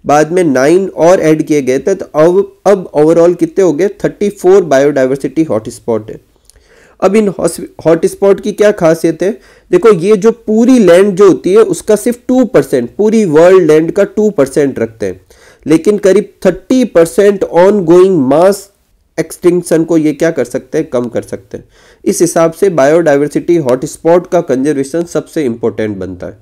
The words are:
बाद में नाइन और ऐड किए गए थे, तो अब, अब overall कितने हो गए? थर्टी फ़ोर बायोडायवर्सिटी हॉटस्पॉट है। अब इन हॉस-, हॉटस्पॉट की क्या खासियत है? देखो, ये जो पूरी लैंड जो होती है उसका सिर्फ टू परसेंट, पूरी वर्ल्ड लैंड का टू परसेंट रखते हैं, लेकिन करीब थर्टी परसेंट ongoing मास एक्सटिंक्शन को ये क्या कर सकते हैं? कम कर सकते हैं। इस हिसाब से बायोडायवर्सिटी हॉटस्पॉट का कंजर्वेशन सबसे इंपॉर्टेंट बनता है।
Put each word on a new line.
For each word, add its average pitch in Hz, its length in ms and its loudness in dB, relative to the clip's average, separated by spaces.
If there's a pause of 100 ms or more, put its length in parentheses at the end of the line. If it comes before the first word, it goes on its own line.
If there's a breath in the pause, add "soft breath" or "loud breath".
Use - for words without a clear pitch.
बाद 156 260 0
में 180 120 0
नाइन 156 440 2
और 175 320 2
ऐड 156 240 0
किए 147 180 -2
गए 127 180 -2
थे, 196 160 -2
तो - 100 -12
अब, 180 500 0 (100)
अब 190 320 0
overall 165 380 2
कितने 175 280 -2
हो 165 100 2
गए? 175 140 -2
थर्टी 202 420 -4
फ़ोर 190 340 2
बायोडायवर्सिटी 139 800 0
हॉटस्पॉट 113 680 -6
है। - 200 -20 (720 soft breath)
अब 196 120 0
इन 214 120 4
हॉस-, - 340 -6 (240)
हॉटस्पॉट 190 560 0
की 208 100 -6
क्या 208 200 0
खासियत 165 520 -2
है? 226 160 -6 (320 soft breath)
देखो, 185 200 4
ये 196 260 2
जो 220 140 2
पूरी 233 480 2
लैंड 185 360 4
जो 202 120 4
होती 170 240 0
है 202 60 4
उसका 226 380 0
सिर्फ 240 320 -4
टू 254 180 2
परसेंट, 139 520 -2
पूरी 214 280 0
वर्ल्ड 170 420 4
लैंड 160 240 2
का 202 120 0
टू 208 260 -2
परसेंट 139 500 -2
रखते 110 260 -8
हैं, 92 160 -10 (460 soft breath)
लेकिन 165 300 0
करीब 196 320 0 (160)
थर्टी 247 400 -2
परसेंट 196 600 0 (100)
ongoing 180 540 4
मास 170 600 0 (480)
एक्सटिंक्शन 175 640 -2
को 165 140 -2
ये 151 160 0
क्या 165 180 -2
कर 131 140 -4
सकते - 320 -8
हैं? 156 120 -6
कम 123 160 -4
कर 117 160 -8
सकते - 360 -16
हैं। - 120 -20 (360 soft breath)
इस - 160 -2
हिसाब 165 300 0
से 202 180 -2
बायोडायवर्सिटी 147 880 0
हॉटस्पॉट 160 680 -2
का 170 140 -2
कंजर्वेशन 139 600 -4
सबसे 160 420 -6
इंपॉर्टेंट 113 520 -6
बनता 92 300 -12
है। 92 140 -18